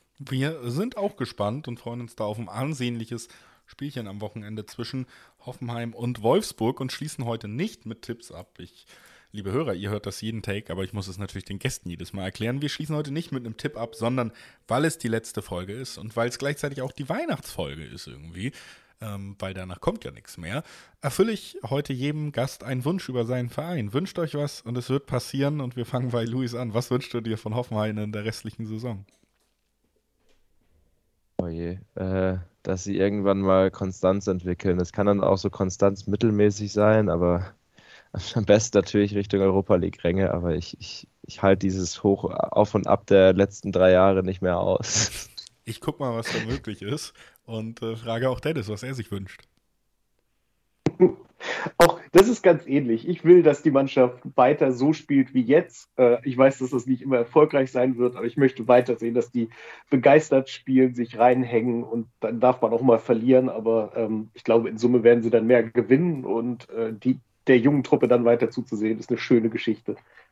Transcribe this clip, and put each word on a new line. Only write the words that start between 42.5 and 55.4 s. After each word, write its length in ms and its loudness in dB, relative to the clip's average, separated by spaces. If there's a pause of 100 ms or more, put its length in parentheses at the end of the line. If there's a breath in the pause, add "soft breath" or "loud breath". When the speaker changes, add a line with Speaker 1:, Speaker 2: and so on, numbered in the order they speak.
Speaker 2:
und 100 -2
Ab 200 0
der 260 8
letzten 400 -2
drei 180 6
Jahre 320 6
nicht 180 -6
mehr 200 0
aus. 720 -2
<laughs> 60 -16 (260)
Speaker 1:
Ich 140 -14
guck 180 -6
mal, 160 -4
was 160 -6
da 160 -6
möglich 360 -8
ist 320 -10 (320 soft breath)
und, 340 -10
äh, 160 -6
frage 320 -4
auch 100 -2
Dennis, 300 -4
was 140 -8
er 100 -10
sich 180 -10
wünscht. 340 -10 (2250 loud breath)
Speaker 3:
Auch 200 6 (140)
das 160 8
ist 140 0
ganz 240 6
ähnlich. 420 0
Ich 160 -4
will, 180 12
dass 200 4
die 80 4
Mannschaft 480 4 (160)
weiter 380 4
so 200 2
spielt 400 0
wie 80 2